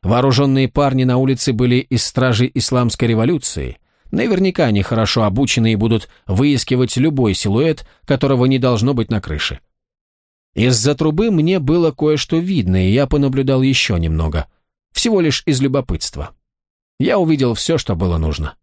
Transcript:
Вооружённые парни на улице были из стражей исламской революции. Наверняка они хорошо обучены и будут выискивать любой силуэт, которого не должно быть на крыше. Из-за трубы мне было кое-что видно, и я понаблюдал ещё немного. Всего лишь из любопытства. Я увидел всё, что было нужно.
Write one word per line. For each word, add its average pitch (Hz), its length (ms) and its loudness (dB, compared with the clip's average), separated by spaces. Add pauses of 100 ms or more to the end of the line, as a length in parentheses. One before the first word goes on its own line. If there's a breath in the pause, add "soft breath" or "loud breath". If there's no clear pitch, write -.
Вооружённые 135 640 2
парни 131 360 0
на 127 120 2
улице 131 360 0
были 123 240 2
из 123 280 -2
стражей 123 500 0
исламской 123 540 0
революции. 113 720 -2 (340)
Наверняка 185 540 0
они 104 160 2
хорошо 113 420 0
обучены 113 480 0
и 110 40 0
будут 110 320 0 (180 soft breath)
выискивать 127 720 0
любой 127 380 2
силуэт, 131 520 -2 (180 soft breath)
которого 135 400 0
не 131 140 2
должно 123 360 0
быть 117 160 -2
на 107 100 -2
крыше. 76 380 -8 (960)
Из-за 127 400 2
трубы 160 360 0
мне 175 280 2
было 160 320 0
кое-что 151 460 -2
видно, 104 500 0
и 98 60 2
я 135 140 2
понаблюдал 135 560 0
ещё 131 340 0
немного. 80 500 -2 (460)
Всего 214 280 0
лишь 156 240 0
из 135 160 0
любопытства. 131 720 -4 (680)
Я 196 180 2
увидел 147 360 2
всё, 160 220 -2
что 107 200 -2
было 87 220 -2
нужно. 78 440 -4